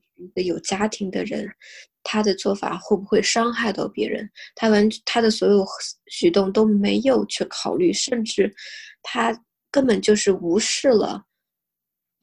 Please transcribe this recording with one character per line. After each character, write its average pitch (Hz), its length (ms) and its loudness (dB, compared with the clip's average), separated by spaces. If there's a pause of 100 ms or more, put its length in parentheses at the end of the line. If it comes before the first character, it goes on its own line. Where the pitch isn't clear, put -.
(160)
一 180 120 -18
个 - 140 -4
有 175 160 -4
家 196 300 -4
庭 208 200 -8
的 185 140 -4
人， 220 260 -6 (540)
他 - 180 -2
的 208 140 2
做 185 180 -2
法 196 260 -6
会 - 180 0
不 185 80 -2
会 202 180 2
伤 233 300 0
害 233 200 -2
到 - 140 -4
别 - 220 -4
人， 214 200 -6 (280)
他 226 120 0
完-， 214 220 4 (140)
他 - 160 -2
的 226 100 4
所 190 180 0
有 202 160 6 (420)
举 - 220 0
动 190 240 2
都 220 120 4
没 202 360 2
有 240 260 2
去 - 180 -6
考 - 320 -6
虑， 180 160 2
甚 233 320 -4
至 202 280 -2 (500)
他 233 380 -4 (300)
根 269 160 2
本 202 160 2
就 214 140 4
是 208 160 2
无 170 260 0
视 - 300 0
了 202 380 2 (960)